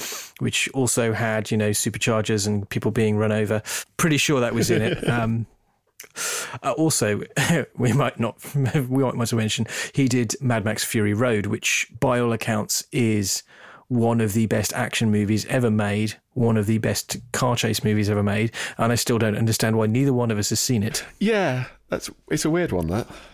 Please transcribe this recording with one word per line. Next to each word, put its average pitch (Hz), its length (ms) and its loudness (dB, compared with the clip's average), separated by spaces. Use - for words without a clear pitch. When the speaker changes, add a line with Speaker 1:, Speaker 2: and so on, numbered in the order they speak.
Speaker 1:
which - 340 -2
also 120 400 2
had, 110 380 -2
you 110 60 0
know, 104 120 2
superchargers 107 760 0
and 104 220 -2
people 113 220 -2
being 107 260 2
run 107 140 2
over. 107 300 0
Pretty 156 200 2
sure 135 220 2
that 117 140 0
was 113 180 0
in 107 100 2
it. 147 220 -2
<laughs> - 40 -6
Um, 113 380 0
uh, 139 80 0
also, 120 500 2
<laughs> 160 280 0
we 117 160 2
might 123 260 2
not, 117 180 -2
<laughs> - 80 -6
we 143 60 2
might, 123 120 0
might 120 80 -2
as 110 100 -2
well 117 40 2
mention, 110 300 0
he 139 140 4
did 120 340 0
Mad 117 240 0
Max 107 180 -2
Fury 104 300 2
Road, 107 320 2
which - 420 -2
by 123 200 2
all 120 140 2
accounts 107 580 -2
is 110 520 0
one 117 320 2
of 107 140 0
the 113 140 2
best 110 260 0
action 110 380 0
movies 104 340 2
ever 127 240 2
made, 107 460 0
one 117 240 2
of 104 80 2
the 110 140 2
best - 380 -4
car 123 220 0
chase 113 280 -2
movies 107 260 2
ever 104 140 0
made, 104 280 0
and 117 140 2
I 120 40 2
still 117 240 0
don't 107 180 0
understand 110 400 0
why 110 80 2
neither 131 280 2
one 120 180 0
of 104 60 -2
us 104 120 -2
has 113 100 -2
seen 113 240 0
it. - 220 -4
Speaker 2:
Yeah, 156 460 0
that's, - 200 -6
it's - 160 0
a 160 40 2
weird 165 220 0
one, 87 160 0
that. 95 200 -2